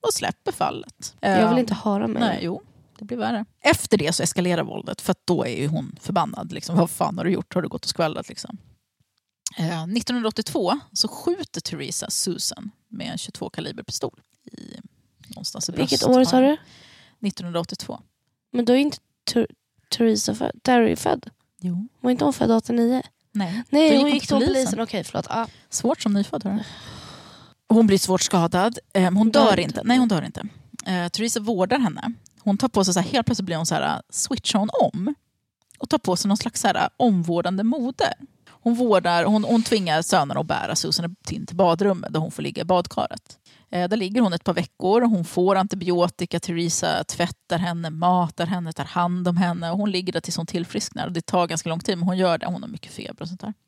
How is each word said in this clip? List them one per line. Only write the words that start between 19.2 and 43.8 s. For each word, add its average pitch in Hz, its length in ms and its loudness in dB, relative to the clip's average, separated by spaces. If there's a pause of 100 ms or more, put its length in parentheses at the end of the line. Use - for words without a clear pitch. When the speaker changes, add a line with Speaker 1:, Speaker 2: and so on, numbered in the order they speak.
Speaker 2:
Ter-, 233 140 2 (500)
Theresa 220 380 2
född. - 280 -6
Terry 240 320 6
född. - 340 0 (320)
Speaker 1:
Jo. 180 260 -4 (140)
Speaker 2:
Var 247 100 2
inte 254 120 2
hon 285 100 2
född 226 180 2
åttionio? 233 500 2 (300)
Speaker 1:
Nej, 202 380 -6
Speaker 2:
Nej, 302 200 6
Speaker 1:
då 294 60 8
gick - 0 -
Speaker 2:
hon 269 100 6
Speaker 1:
hon 294 80 2
Speaker 2:
gick 285 80 2
Speaker 1:
till - 60 -8
Speaker 2:
till 185 100 2
Speaker 1:
polisen. 262 160 4
Speaker 2:
polisen. 240 260 0
Okej, 226 240 -4
förlåt. - 260 -6
Ah. 226 180 -4 (220)
Speaker 1:
Svårt - 320 -2
som 208 120 0
nyfödd, 202 300 -2
hörru. 202 160 -2 (1120)
Hon 226 180 8
blir 196 100 6
svårt 185 240 2
skadad. 180 580 2 (140)
Ehm, 185 220 4
hon 220 160 6
Speaker 2:
Dör 285 140 6
Speaker 1:
dör 220 140 8
Speaker 2:
inte. - 20 0
Speaker 1:
inte. 151 220 -4
Nej, 247 140 4
hon 247 100 6
dör 185 140 2
inte. - 260 -10 (380)
Eh, 180 220 -2
Theresa 226 320 -2
vårdar 208 400 0
henne. 233 340 -2 (260)
Hon 202 180 0
tar 262 100 0
på 202 180 4
sig 180 80 2
så 180 60 4
här, 170 100 0
helt 240 160 2
plötsligt 220 200 0
blir 170 120 -2
hon 160 80 -2
så 160 100 0
här, - 340 0
switchar - 500 -2
hon 214 100 0 (240)
om 214 220 -4 (640)
och - 100 -10
tar 311 80 2
på 185 180 0
sig 190 120 -4
någon 196 100 2
slags - 240 -4
så 226 60 2
här, - 300 2
omvårdande 180 680 0
mode. 254 500 -2 (360)
Hon - 260 -2
vårdar, 185 480 2
hon, 214 200 4
hon 226 200 4
tvingar 175 380 2
sönerna 139 380 2
att 156 80 -2
bära - 280 -4
Susan 170 400 -2 (140)
in - 160 -6
till 170 100 -12
badrummet 180 580 2
där 156 60 0
hon 160 120 -4
får 151 120 -8
ligga 143 180 -6
i 165 40 -4
badkaret. - 760 -4 (300)
Eh, 180 200 -2